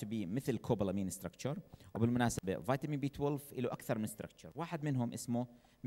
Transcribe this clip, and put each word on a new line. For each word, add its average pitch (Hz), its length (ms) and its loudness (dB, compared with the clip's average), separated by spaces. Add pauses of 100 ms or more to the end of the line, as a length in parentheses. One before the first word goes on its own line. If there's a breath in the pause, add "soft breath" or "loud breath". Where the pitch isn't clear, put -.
to 113 40 -4
be 107 200 -2
methyl 113 320 0
cobalamin 98 540 2
structure. 127 460 -4 (380 loud breath)
وبالمناسبة، 117 640 4
فيتامين 139 400 0
بي 139 100 0
تويلف 143 440 -2
له 123 200 0
أكثر - 240 -2
من 110 100 0
structure. - 480 -10
واحد 160 280 -4
منهم 127 300 2
اسمه 120 340 0 (400 loud breath)